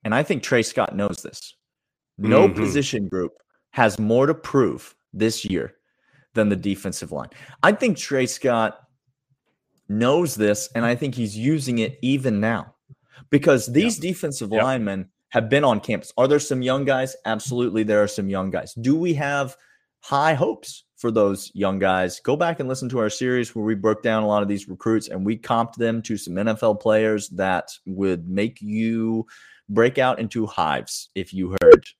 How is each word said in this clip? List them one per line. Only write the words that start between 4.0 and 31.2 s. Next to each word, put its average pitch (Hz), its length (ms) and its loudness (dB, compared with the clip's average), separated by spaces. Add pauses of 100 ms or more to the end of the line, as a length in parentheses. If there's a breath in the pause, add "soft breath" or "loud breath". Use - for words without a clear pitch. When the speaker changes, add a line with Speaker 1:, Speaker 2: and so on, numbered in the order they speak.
Speaker 1:
to 156 80 2
prove 120 600 -2 (180)
this 110 320 -2
year 85 300 -4 (600)
than 107 140 2
the 101 80 2
defensive 92 560 -6
line. 69 180 -8 (320 loud breath)
I 185 100 6
think 214 240 0
Trey 131 300 -2
Scott 117 540 -2 (1080)
knows 131 460 0
this, 104 400 0
and 117 100 -2
I 120 100 2
think 127 200 -6
he's 107 220 -6
using 131 420 -2
it 110 240 -4
even 131 380 0
now 110 340 -2 (560 soft breath)
because 139 420 4
these 196 240 2
Speaker 2:
Yep. 147 60 -12
Speaker 1:
defensive 151 500 -6
Speaker 2:
Yep. 110 100 2
Speaker 1:
linemen 107 460 -2 (220)
have 117 180 0
been 143 160 2
on 113 160 2
campus. - 360 -6
Are 127 120 4
there 147 100 4
some 135 240 -2
young 131 220 -2
guys? 131 400 -2
Absolutely, 110 580 -2
there 104 200 4
are 101 60 2
some 98 200 -4
young 95 220 -2
guys. - 240 -8
Do 127 220 0
we 170 180 0
have 143 420 -4 (440 soft breath)
high 151 340 2
hopes - 500 -4 (120)
for 117 140 -2
those 101 440 0
young 98 260 -2
guys? 92 400 0
Go 135 160 0
back 170 240 -2
and 131 80 -4
listen 131 220 -6
to 127 100 -4
our 107 100 0
series 127 440 -2
where 110 100 -4
we 110 100 0
broke 107 280 0
down 110 200 0
a 107 60 0
lot 104 140 2
of 101 60 -2
these 101 200 -4
recruits 110 400 -2
and 92 180 -6
we 110 100 -2
comped 117 380 -2
them 117 280 -2
to 110 140 -6
some 90 220 -8
N 104 100 -2
F 110 140 -4
L 110 140 2
players 107 540 0
that 92 400 -2 (140)
would 92 440 -2
make 101 340 -4
you 113 640 -4 (420 loud breath)
break 117 300 2
out 127 220 2
into 113 260 -4
hives 73 680 -4
if 95 180 -10